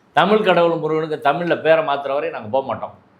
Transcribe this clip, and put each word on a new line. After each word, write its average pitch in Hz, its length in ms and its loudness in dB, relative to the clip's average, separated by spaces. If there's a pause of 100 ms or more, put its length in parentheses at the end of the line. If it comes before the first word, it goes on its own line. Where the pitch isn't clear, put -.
(140)
தமிழ் 196 300 2
கடவுள் 170 340 4
முருகனுக்கு 156 520 -2
தமிழ்ல 160 320 -2
பேரை 160 240 4
மாத்துற 139 280 -4
வரை 156 160 -4
நாங்க 123 180 -12
போக 127 180 -2
மாட்டோம். 98 280 -8 (260)